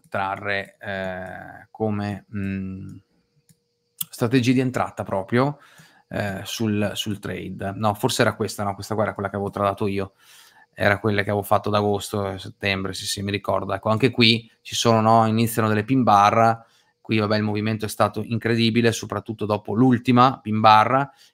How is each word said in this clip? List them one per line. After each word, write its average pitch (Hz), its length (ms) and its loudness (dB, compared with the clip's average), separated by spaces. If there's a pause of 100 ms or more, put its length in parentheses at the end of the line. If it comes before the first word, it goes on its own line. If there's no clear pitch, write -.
trarre, 98 720 -4
eh, 92 880 -10
come, 104 640 -4
mm, 98 640 -8 (1120)
strategie 123 440 0
di 123 80 2
entrata 120 420 -4
proprio, 120 560 -2 (500)
eh, 101 360 -6
sul, 104 500 -2
sul 101 240 -6
trade. 95 560 -8
No, 110 200 0
forse 120 280 0
era 107 120 2
questa, - 280 -6
no, 101 120 -2
questa 104 200 -8
qua 107 100 0
era 101 100 -4
quella 98 140 -6
che 104 80 -8
avevo 101 140 -4
tradato 101 360 -2
io, 98 280 -4 (600)
era 101 240 2
quella 101 240 0
che 107 80 -4
avevo 104 120 -2
fatto 101 260 0
ad 104 60 -2
agosto, 104 540 -2
eh, 95 100 -8
settembre, 95 560 -4
sì, 101 120 -10
sì, 101 160 -6
mi 101 100 -4
ricordo. 98 420 -4
Ecco, 95 140 -4
anche 110 220 2
qui 113 380 4 (140)
ci - 140 -14
sono, 113 240 4
no, 113 260 6
iniziano 113 420 0
delle 107 160 0
pin 131 180 2
bar, 110 640 4 (380)
qui, 110 160 -2
vabbè, 107 180 0
il 107 60 0
movimento 107 420 -2
è 107 40 -6
stato 107 360 0
incredibile, 113 680 2
soprattutto 110 520 -6
dopo 104 300 -2
l'ultima 123 640 4
pin 107 200 -4
bar, 113 500 6 (240)